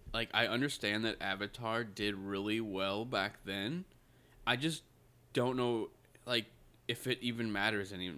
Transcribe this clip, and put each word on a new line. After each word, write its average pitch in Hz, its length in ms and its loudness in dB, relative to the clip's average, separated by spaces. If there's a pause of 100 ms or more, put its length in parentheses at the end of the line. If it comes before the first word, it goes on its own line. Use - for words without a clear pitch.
(120)
like, 113 220 -2
I 113 140 4
understand 113 560 0
that 113 180 -2
Avatar 107 600 -2
did 104 320 -2
really 101 440 0
well 98 440 0
back 107 400 0
then. 104 400 -2 (600)
I 123 120 4
just 151 260 -2 (500)
don't 127 240 2
know, 120 340 2 (360)
like, 120 200 2 (420)
if - 180 -2
it 127 160 0
even 117 300 0
matters 101 400 2
any, 92 260 -4